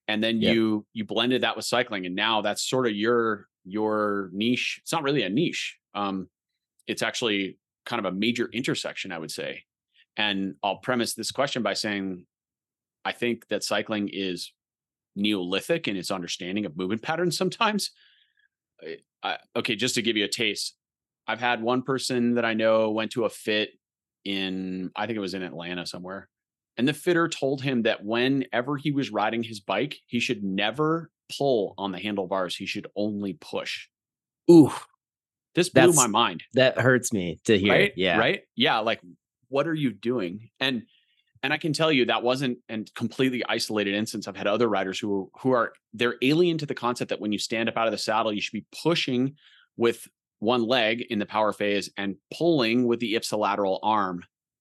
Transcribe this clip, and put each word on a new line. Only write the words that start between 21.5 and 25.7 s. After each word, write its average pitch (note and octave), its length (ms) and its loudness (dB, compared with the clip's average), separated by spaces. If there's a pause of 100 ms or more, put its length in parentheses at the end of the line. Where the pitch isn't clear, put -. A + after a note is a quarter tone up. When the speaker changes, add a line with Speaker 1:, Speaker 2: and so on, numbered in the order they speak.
Speaker 1:
one B2 220 0
person B2 500 0
that A#2+ 100 0
I A2+ 120 0
know A2 360 4
went A2 200 -2
to A#2 140 -2
a G2+ 40 2
fit G#2+ 400 -2 (560)
in, F#2+ 680 -4
I G#2 100 -4
think A2+ 100 -4
it G#2 60 -4
was F#2+ 140 -4
in F#2 80 -6
Atlanta E2+ 420 -8